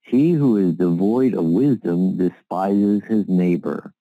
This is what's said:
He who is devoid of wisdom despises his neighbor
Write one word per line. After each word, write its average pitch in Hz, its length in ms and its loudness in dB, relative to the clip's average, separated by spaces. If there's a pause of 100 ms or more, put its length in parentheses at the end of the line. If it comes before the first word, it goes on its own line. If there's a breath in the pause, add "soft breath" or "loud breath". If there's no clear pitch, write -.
He 147 300 0
who 143 260 2
is 90 180 2
devoid 98 580 0
of 85 120 -2
wisdom 92 720 0
despises 101 920 -2
his 110 200 -2
neighbor 90 720 -2